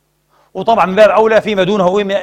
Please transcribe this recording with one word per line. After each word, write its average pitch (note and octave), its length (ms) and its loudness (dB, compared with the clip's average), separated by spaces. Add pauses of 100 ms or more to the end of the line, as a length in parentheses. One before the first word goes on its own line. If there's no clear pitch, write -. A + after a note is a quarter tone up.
(540)
وطبعًا F#3+ 320 0
من F#3 80 -6
باب G3+ 160 4
أولى A3 300 2
فيما G3 220 -4
دونه F#3 360 0
إيه G#3 60 -2
من، F#3+ 180 -6